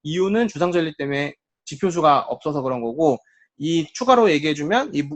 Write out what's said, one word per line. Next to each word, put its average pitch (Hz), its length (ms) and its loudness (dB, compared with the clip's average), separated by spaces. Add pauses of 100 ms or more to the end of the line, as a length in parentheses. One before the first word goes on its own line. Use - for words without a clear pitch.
이유는 196 460 0
주상절리 170 480 -2
때문에 143 380 -4 (300)
지표수가 156 580 2
없어서 143 400 -4
그런 127 200 -4
거고, 127 360 0 (400)
이 160 340 -2
추가로 240 380 4
얘기해주면 151 640 -2
이 143 220 -2